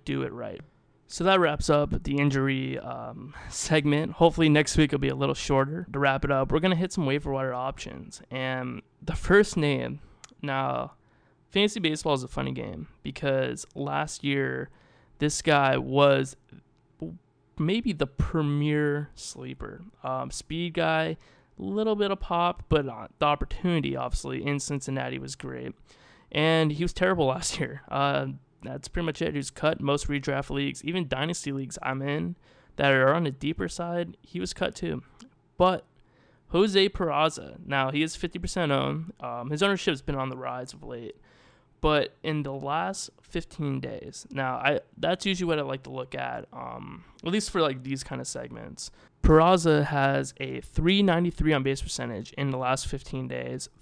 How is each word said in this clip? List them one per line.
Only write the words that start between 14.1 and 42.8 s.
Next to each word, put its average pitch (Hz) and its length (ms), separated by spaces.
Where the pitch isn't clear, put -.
year, 131 460
this 147 220
guy 139 360
was 135 580
maybe 196 340
the 147 140
premier 147 1080
sleeper. - 680
Um, 131 280
speed 165 420
guy, 160 440
little 208 380
bit 202 140
of 196 100
pop, 175 500
but, 147 180
uh, 110 200
the 151 60
opportunity, 147 680
obviously, 127 480
in 143 160
Cincinnati 131 600
was 131 160
great. 131 400
And 160 400
he 151 120
was 165 100
terrible 180 320
<laughs> 131 100
last - 240
year. 139 280
Uh, 139 400
that's 135 240
pretty 175 180
much 160 160
it. 156 120
He 147 40
was - 140
cut - 280
most 139 280
redraft 139 420
leagues, 139 340
even 170 240
dynasty 147 440
leagues 135 320
I'm 135 180
in 156 340
that 139 140
are 135 220
on 170 120
the 139 60
deeper 151 360
side, 170 540
he - 180
was 180 140
cut - 200
too. 160 300
But 180 280
Jose 196 420
Peraza, 156 760
now 135 260
he 147 100
is 160 140
fifty 175 240
percent 175 320
owned. 143 480
Um, 120 320
his 151 100
ownership 196 300
has 131 100
been 143 140
on 131 140
the 127 80
rise 127 360
of - 100
late. 120 320
But 151 420
in 151 220
the 139 100
last 151 560